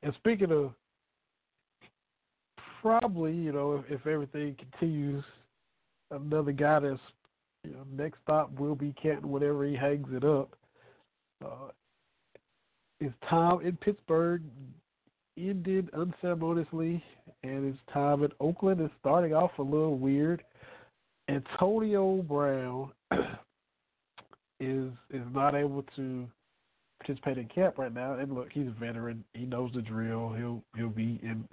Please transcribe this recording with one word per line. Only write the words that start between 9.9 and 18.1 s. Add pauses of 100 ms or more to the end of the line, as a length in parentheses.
it
up. (880)
Uh, (1300)
his (180)
time
in
Pittsburgh (960)
ended
unceremoniously, (400)
and
his (100)
time